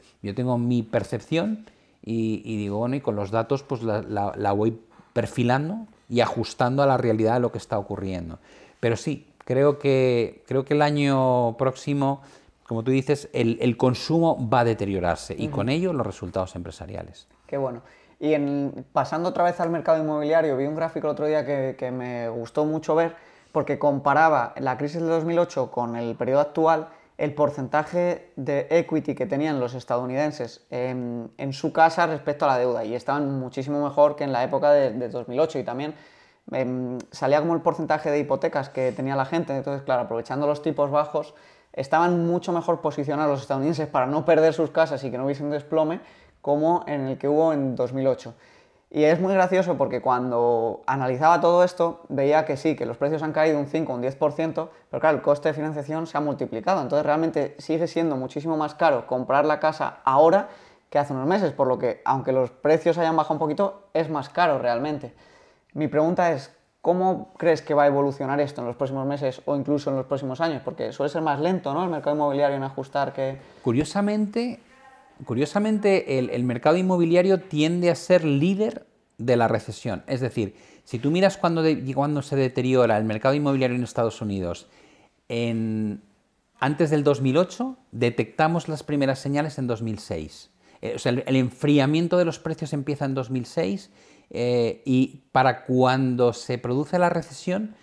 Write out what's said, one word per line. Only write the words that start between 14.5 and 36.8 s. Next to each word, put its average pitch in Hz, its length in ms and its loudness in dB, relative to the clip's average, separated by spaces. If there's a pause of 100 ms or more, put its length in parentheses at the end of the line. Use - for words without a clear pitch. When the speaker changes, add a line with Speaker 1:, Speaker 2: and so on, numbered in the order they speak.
Speaker 1:
va 127 80 6
a 117 40 4
deteriorarse 98 760 0
y - 80 -4
Speaker 2:
Ujú. 147 100 -8
Speaker 1:
con 104 140 -2
ello 170 240 0
los 117 120 -2
resultados 95 480 -6
empresariales. 85 720 -14 (180)
Speaker 2:
Qué 143 100 -8
bueno. 127 240 -6 (400)
Y 151 140 2
en, 143 580 -2
pasando 160 380 -2
otra 175 140 0
vez 175 140 0
al 170 120 -2
mercado 160 320 2
inmobiliario, 151 560 0
vi 139 80 -2
un 175 80 -4
gráfico 160 320 -4
el 147 60 0
otro 147 140 -4
día 151 200 0
que, 135 320 -2
que 127 120 -6
me 123 380 -6
gustó 117 380 -2
mucho 156 280 -2
ver, 165 220 0 (360)
porque 147 260 -2
comparaba 139 800 4
la 131 180 -2
crisis 147 240 -6
de 165 60 -2
dos 160 180 0
mil 170 140 0
ocho 151 320 0
con 117 260 -4
el 117 180 -4
periodo 127 260 2
actual, 156 480 2 (280)
el 143 160 -2
porcentaje 151 1040 -2
de 143 340 -2
equity 156 440 2
que 131 100 -2
tenían 143 340 -2
los 120 140 -2
estadounidenses 127 960 -4
en, 123 680 -6
en 139 160 -6
su 139 180 -4
casa 165 340 4
respecto 147 380 -4
a 147 40 4
la 127 100 2
deuda, 123 260 0
y 110 100 -4
estaban 139 460 -2
muchísimo 139 420 -4
mejor 143 320 4
que 147 100 -6
en 139 80 -2
la 123 120 0
época 139 280 2
de, 135 200 4
de 123 160 -6
dos 120 180 -8
mil 123 140 -2
ocho, 156 180 0
y 110 60 -4
también, 143 300 -6 (580)
em, 127 460 -4 (120)